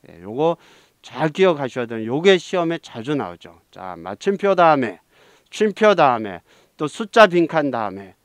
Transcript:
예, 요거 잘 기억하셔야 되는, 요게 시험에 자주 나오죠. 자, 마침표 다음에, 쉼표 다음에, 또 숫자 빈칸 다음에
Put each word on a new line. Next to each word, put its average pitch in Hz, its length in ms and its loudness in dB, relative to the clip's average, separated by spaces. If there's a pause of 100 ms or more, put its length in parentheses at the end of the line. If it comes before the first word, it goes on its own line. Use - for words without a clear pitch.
예, 85 120 -20
요거 139 360 -4 (440)
잘 139 280 -4
기억하셔야 143 560 0
되는, 113 200 -8
요게 170 340 2
시험에 170 420 -4
자주 120 320 -10
나오죠. 87 560 -8
자, 92 280 -14
마침표 185 580 -2
다음에, 147 440 2 (520)
쉼표 208 440 2
다음에, 113 460 0 (360)
또 151 100 -6
숫자 - 400 4
빈칸 165 420 0
다음에 98 560 -8